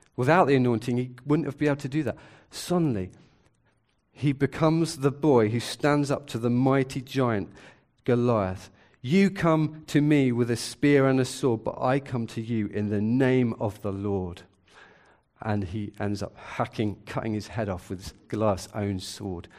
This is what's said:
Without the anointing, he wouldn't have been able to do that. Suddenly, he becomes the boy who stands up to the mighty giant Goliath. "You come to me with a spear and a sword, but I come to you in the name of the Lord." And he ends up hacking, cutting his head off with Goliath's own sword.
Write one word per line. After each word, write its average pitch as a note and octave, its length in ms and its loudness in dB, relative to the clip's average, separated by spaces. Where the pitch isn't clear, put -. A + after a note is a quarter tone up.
Without D3+ 300 4
the C#3 100 4
anointing, B2 420 2
he B2+ 120 -4
wouldn't D3+ 220 0
have - 100 -8
been D3+ 120 0
able C#3+ 80 0
to C#3+ 120 -10
do D3+ 140 -2
that. A2+ 140 -4
Suddenly, C3 600 -2
he C#3 220 -2
becomes D#3 680 0
the C3+ 140 0
boy C3 360 4
who A#2 120 0
stands D3 500 0
up - 160 -4
to - 120 -8
the A#2 120 0
mighty C3+ 500 2
giant A#2+ 500 -2
Goliath. A#2 640 0
"You F#3+ 300 4
come D#3+ 560 0
to D3 160 2
me D3 300 4
with A#2+ 180 0
a A#2 60 0
spear C#3+ 500 2
and C3+ 140 4
a B2+ 40 2
sword, A#2+ 400 -2
but - 160 -6
I B2+ 200 0
come B2 280 -6
to A#2 140 -8
you A2 240 -2
in G#2 220 -4
the G#2 120 -2
name B2+ 580 2
of G#2+ 220 -6
the G2+ 120 -6
Lord." G2 500 -6
And G#2 240 -2
he G2+ 340 -8
ends G2+ 240 -4
up - 140 -10
hacking, A2 600 -6
cutting - 260 -6
his G#2+ 160 -6
head A2 220 -6
off F2+ 180 -10
with F#2+ 240 -12
Goliath's G#2 460 -2
own G2+ 240 -4
sword. F#2 500 -10